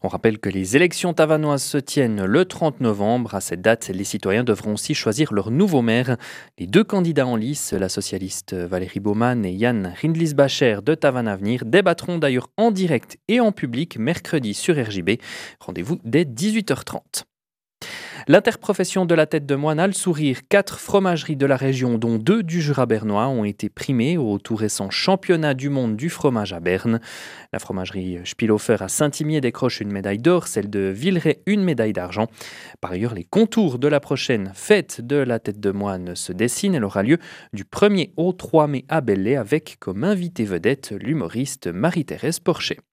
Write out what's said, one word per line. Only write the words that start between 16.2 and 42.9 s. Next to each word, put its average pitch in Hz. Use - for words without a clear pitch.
dix-huit 196
heures -
trente. -
L'interprofession 190
de 170
la 156
tête 151
de 139
moine 151
a 190
le 196
sourire. 151
Quatre 196
fromageries 175
de 135
la 135
région, 127
dont 113
deux 185
du 165
Jura 135
bernois, 110
ont 127
été 104
primées 135
au 107
tout -
récent 104
championnat 170
du 135
monde 123
du 143
fromage 110
à 85
Berne. 95
La 92
fromagerie 92
Spielhofer 107
à 95
Saint-Imier 151
décroche 127
une 101
médaille 101
d'or, 170
celle 101
de 98
Villeray 160
une 202
médaille 117
d'argent. 92
Par 90
ailleurs, 110
les 85
contours 202
de 143
la 147
prochaine 110
fête -
de 135
la 123
tête 104
de 101
moine 95
se -
dessinent. 123
Elle 113
aura 98
lieu 147
du 98
premier 202
au 175
trois 156
mai 135
à 160
Belley 107
avec 143
comme 98
invitée 180
vedette 101
l'humoriste 113
Marie-Thérèse 139
Porcher. -